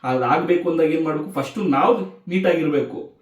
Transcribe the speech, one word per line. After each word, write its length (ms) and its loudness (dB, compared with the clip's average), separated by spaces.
ಅದಾಗಬೇಕು 680 0
ಅಂದಾಗ 220 2
ಏನ್ 120 0
ಮಾಡ್ಬೇಕು, 360 -4
ಫಸ್ಟ್ 160 -6
ನಾವು 680 0
ನೀಟಾಗಿರ್ಬೇಕು 960 0